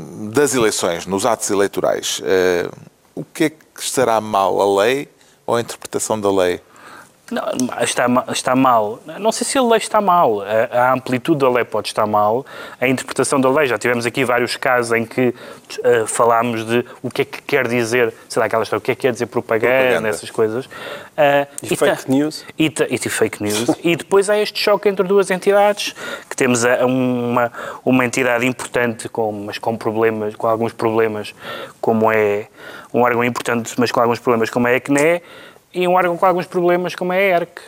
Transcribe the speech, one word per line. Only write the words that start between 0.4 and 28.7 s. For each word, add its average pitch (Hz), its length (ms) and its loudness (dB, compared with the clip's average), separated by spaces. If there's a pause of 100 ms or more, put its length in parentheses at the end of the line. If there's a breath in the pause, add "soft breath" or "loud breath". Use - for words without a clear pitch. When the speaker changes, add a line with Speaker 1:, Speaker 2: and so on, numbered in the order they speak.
Speaker 1:
eleições, 101 500 0
nos 95 180 -2
atos 113 260 0
eleitorais. - 760 0
Eh, 92 440 2 (460)
o 170 100 -10
que - 200 -4
é 151 60 0
que - 60 -20 (240)
estará 113 400 2
mal, 98 400 2
a 98 220 4
lei 135 260 0 (380 soft breath)
ou - 80 -2
a 120 60 0
interpretação - 600 -6
da 101 120 0
lei? 90 280 2 (720 loud breath)
Speaker 2:
Não, 233 140 -4 (360)
está 120 280 0
ma-, 127 240 2
está 131 240 -2
mal. 117 420 2 (220)
Não 214 100 0
sei 233 160 -4
se - 100 -2
a 269 60 2
lei 233 160 4
está - 220 0
mal. 175 420 4
A, 110 360 0 (100)
a 131 40 4
amplitude 131 460 0
da 135 100 4
lei 120 160 2
pode 107 220 -6
estar - 180 -2
mal. 107 400 0 (360 loud breath)
A 123 80 2
interpretação - 520 0
da 131 80 4
lei, 143 200 2
já 117 100 0
tivemos 120 260 0
aqui 120 200 -2
vários 123 320 0
casos 123 420 0
em 117 80 0
que, 123 260 0 (520 loud breath)
eh, 120 240 4
falámos 117 580 0
de 117 180 0 (160 loud breath)
o 127 80 -8
que 139 140 -4
é - 20 2
que - 180 -14
quer 131 260 0
dizer, 117 440 0 (160 loud breath)
sei - 120 -2
lá, 113 60 2
aquela 110 180 0
história, 107 160 -4
o - 20 -20
que - 80 -4
é 123 60 2
que - 60 -20
quer 131 100 2
dizer 113 140 -4
propaganda, 117 500 0
Speaker 1:
Propaganda. 127 320 2
Speaker 2:
essas 104 200 -6
coisas. 113 400 -2 (480 loud breath)
Eh, 143 300 2 (160)
Speaker 3:
E - 100 -12
Speaker 2:
e 170 40 -2
Speaker 3:
fake 151 280 0
Speaker 2:
ta-, 135 80 -2
Speaker 3:
news. 147 320 0 (140)
Speaker 2:
e 156 100 2
ta-, 143 220 -2
e 123 80 -2
fake - 460 -2
news. 107 300 -2
<laughs> - 100 -20
E 170 100 2
depois 196 340 0
há 208 80 2
este 208 240 -2
choque 208 280 2
entre 196 180 0
duas 196 240 2
entidades, 202 640 2 (340 loud breath)
que - 60 -10
temos 123 300 0
a, 123 200 2
uma, 123 680 0 (320 loud breath)
uma 127 200 4
entidade 120 400 0
importante, 120 640 -4